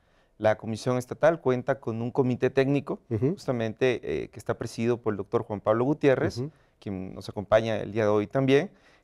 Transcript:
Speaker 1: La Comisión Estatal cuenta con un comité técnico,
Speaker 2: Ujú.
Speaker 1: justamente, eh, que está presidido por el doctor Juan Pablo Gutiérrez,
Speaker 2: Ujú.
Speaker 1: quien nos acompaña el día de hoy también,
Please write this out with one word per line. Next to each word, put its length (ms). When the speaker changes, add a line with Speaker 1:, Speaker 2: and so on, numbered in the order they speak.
Speaker 1:
La 200
Comisión 380
Estatal 440
cuenta 400
con 200
un 120
comité 360
técnico, 520
Speaker 2:
Ujú. 220
Speaker 1:
justamente, 720
eh, 240
que 100
está 200
presidido 400
por 140
el 40
doctor 260
Juan 180
Pablo 260
Gutiérrez, 520
Speaker 2:
Ujú. 140
Speaker 1:
quien 380
nos 120
acompaña 520
el 100
día 140
de 60
hoy 180
también, 420